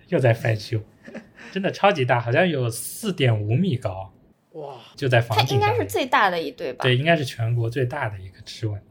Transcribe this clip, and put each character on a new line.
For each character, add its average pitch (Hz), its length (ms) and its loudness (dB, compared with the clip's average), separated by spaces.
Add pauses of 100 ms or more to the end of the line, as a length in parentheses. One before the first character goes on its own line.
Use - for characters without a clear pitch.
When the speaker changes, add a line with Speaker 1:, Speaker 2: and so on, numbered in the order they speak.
Speaker 1:
又 175 100 0
在 123 160 6
翻 113 240 0
修。 110 220 -6 (720)
真 196 100 -6
的 175 80 0
超 202 220 4
级 143 120 0
大， 123 140 4
好 117 140 -2
像 175 160 4
有 131 200 0
四 - 440 -6
点 120 280 2
五 107 140 0
米 165 220 2
高。 95 360 -8 (420)
Speaker 2:
哇。 139 200 -12 (220)
Speaker 1:
就 139 120 -2
在 120 120 6
房 117 180 0
顶 - 80 4
上。 - 0 -
Speaker 3:
它 392 80 -2
应 403 60 4
该 427 200 2
是 320 80 -4
最 349 160 -2
大 247 240 2
的 175 140 -2
一 143 80 -6
对 139 220 -8
吧？ - 100 -10
Speaker 1:
对， 127 140 2
应 135 80 -2
该 165 100 6
是 151 100 0
全 117 300 -2
国 117 160 -2
最 131 160 -2
大 131 220 -4
的 104 100 -10
一 92 100 -14
个 - 120 -20
螭 - 280 -8
吻。 101 220 -8